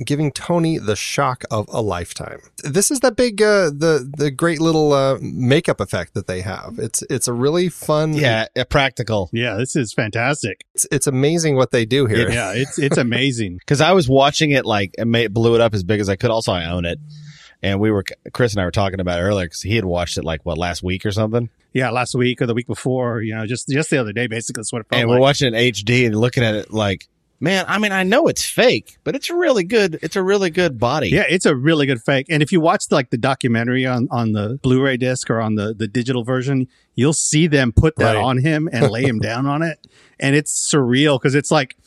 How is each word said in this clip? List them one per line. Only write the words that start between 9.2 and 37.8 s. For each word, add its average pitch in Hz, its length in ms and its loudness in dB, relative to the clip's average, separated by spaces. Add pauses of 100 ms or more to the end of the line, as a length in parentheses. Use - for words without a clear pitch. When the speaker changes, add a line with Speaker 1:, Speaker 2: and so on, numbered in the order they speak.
Speaker 3:
Yeah, 113 220 -2
this 123 200 -4
is 127 180 -2
fantastic. 117 680 -2 (120)
Speaker 1:
It's, - 160 -2
it's 151 160 0
amazing 147 480 2
what 131 160 2
they 117 140 2
do 131 200 2
here. 110 240 2
Speaker 3:
Yeah, 107 240 -2
it's, 131 260 -4
it's 143 180 2
amazing. 117 680 0
Speaker 2:
<laughs> - 40 -20
'Cause 147 140 2
I 165 120 4
was 175 140 4
watching 139 440 4
it, 135 120 2
like, 101 360 -2
it 110 60 -2
may, 117 200 2
blew 117 300 2
it 113 60 6
up 113 120 4
as 98 100 0
big 104 160 0
as 101 80 -2
I 98 80 0
could. 120 140 0
Also, 113 220 0
I 87 140 -2
own 87 200 -2
it. 85 140 -4 (640)
And 98 160 0
we 107 120 2
were, 98 120 0 (300)
Chris 117 200 0
and 104 80 -2
I 90 40 0
were 85 60 -4
talking 98 280 -2
about 87 200 -2
it 87 40 -2
earlier 95 240 0
'cause - 140 -12
he 101 140 -2
had 107 100 0
watched 87 340 -2
it, 73 40 -6
like, 80 220 -6
what, 82 140 -4
last 87 240 -4
week 92 220 -4
or 107 60 -2
something? 110 380 -2 (240)
Speaker 3:
Yeah, 127 180 0
last 123 240 -4
week 123 260 0
or 131 60 0
the 113 60 0
week 117 140 -4
before, 120 540 -4
you 110 140 -6
know, 110 120 -6
just, 120 220 -8
just 147 200 -2
the 151 100 2
other 107 140 -4
day, 120 140 -2
basically, 113 340 -8
that's - 120 -8
what 117 80 -6
it - 80 -14
felt 123 100 0
Speaker 2:
And 117 100 2
we're 123 60 4
Speaker 3:
like. 127 60 6
Speaker 2:
watching 135 260 4
it - 20 2
in 110 60 -4
H 113 300 2
D 120 200 4
and 107 100 2
looking 120 280 2
at 110 120 2
it - 180 -8
like, 101 340 -2 (320)
man, 185 280 0
I 180 120 0
mean, 208 120 0
I 190 120 0
know 247 240 4
it's - 160 -2
fake, - 600 2
but 175 120 -4
it's 294 140 -6
really 311 340 2
good. 190 380 2
It's 160 140 -6
a 196 80 0
really 196 260 2
good 160 300 0
body. 120 300 0
Speaker 3:
Yeah, 170 200 2
it's 180 160 0
a 165 100 4
really 143 300 2
good 131 160 -2
fake. 139 280 0
And 156 140 2
if - 80 -2
you 185 100 4
watch, 170 300 2
like, 151 200 2
the 131 60 -2
documentary 123 680 0
on, 123 260 0
on 117 220 0
the 107 300 -4
Blu-ray 131 340 2
disc 127 320 -2
or 113 100 0
on 107 160 -2
the, 107 180 -2
the 110 140 -4
digital 123 360 -2
version, 127 440 -2 (280)
you'll 139 180 4
see 151 340 2
them 135 240 2
put 156 260 4